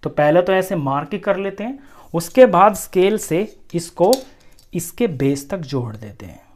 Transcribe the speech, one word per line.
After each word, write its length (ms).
तो 60
पहले 320
तो 120
ऐसे 220
मार्क 380
ही 60
कर 180
लेते 260
हैं, 160
उसके 320
बाद 280
स्केल 440
से 420
इसको 380
इसके 340
बेस 420
तक 80
जोड़ 380
देते 300
हैं। 200